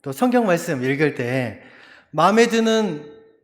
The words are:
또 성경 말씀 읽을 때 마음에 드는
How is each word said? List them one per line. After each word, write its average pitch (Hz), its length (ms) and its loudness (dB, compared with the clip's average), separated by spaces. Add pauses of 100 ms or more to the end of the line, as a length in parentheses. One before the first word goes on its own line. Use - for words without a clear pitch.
또 139 100 -10
성경 247 340 0
말씀 170 360 -2
읽을 139 340 0
때 123 460 -4 (500)
마음에 202 360 4
드는 220 580 -2 (380)